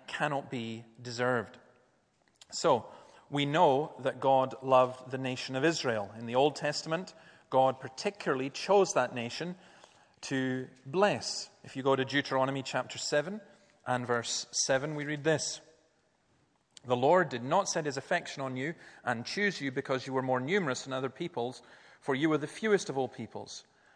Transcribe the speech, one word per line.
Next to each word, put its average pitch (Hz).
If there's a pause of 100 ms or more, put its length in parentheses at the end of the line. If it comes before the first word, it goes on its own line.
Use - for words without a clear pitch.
cannot 143
be 113 (140)
deserved. 123 (920)
So, 131 (440)
we 143
know 151
that 127
God 131
loved 127
the 131
nation 131
of 131
Israel. 113
In 117
the 117
Old 143
Testament, 160 (360)
God 131
particularly 135
chose 190
that 127
nation 131 (680)
to 131 (180)
bless. 156 (140)
If -
you 131
go 135
to 131
Deuteronomy 135
chapter 127
seven 156 (440)
and 123
verse 120
seven, 143
we 147
read 147
this. 151 (1200)
"The 123
Lord 151
did 120
not 175
set 165
his 135
affection 143
on 131
you 143 (280)
and 120
choose 202
you 143
because 131
you 135
were 131
more 131
numerous 143
than 135
other 131
peoples, 127 (400)
for 143
you 147
were 156
the 139
fewest 208
of 135
all 131
peoples. - (300)